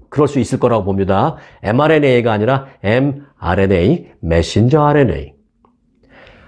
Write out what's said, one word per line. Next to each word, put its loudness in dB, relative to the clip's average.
그럴 0
수 -6
있을 -2
거라고 0
봅니다. 0
엠알엔에이가 2
아니라 -2
엠알엔에이, -2
메신저 0
알엔에이. 0